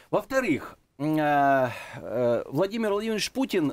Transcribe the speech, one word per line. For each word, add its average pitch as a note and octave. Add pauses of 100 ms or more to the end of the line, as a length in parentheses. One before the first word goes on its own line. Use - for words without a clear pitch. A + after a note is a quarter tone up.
(120)
во-вторых, G#3 (200)
м, D#3
э, C#3 (300)
э, A#2
Владимир G3
Владимирович G#3+
Путин G3+